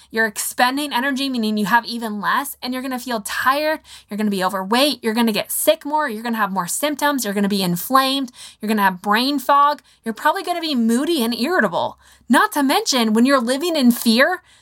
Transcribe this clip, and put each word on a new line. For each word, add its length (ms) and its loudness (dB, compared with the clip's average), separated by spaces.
you're 140 0
expending 640 -2
energy, 360 -2
meaning 280 -2
you 100 0
have 180 2
even 360 -8
less, 420 -2
and 100 -6
you're 100 -6
gonna 140 -6
feel 260 -6
tired, 580 -2
you're 100 -8
gonna 120 0
be 140 0
overweight, 580 0
you're 100 -2
gonna 200 2
get 180 -4
sick 340 0
more, 240 0
you're 140 -8
gonna 140 -4
have 160 -2
more 160 -2
symptoms, 560 -2
you're 100 -4
gonna 140 0
be 140 0
inflamed, 680 0
you're 80 -6
gonna 140 0
have 200 0
brain 380 0
fog, 420 2
you're 100 -6
probably 300 0
gonna 160 -4
be 160 -2
moody 480 2
and 100 -2
irritable. 640 0
Not 240 4
to 100 0
mention, 520 0
when 120 4
you're 140 4
living 340 -2
in 160 4
fear, 520 2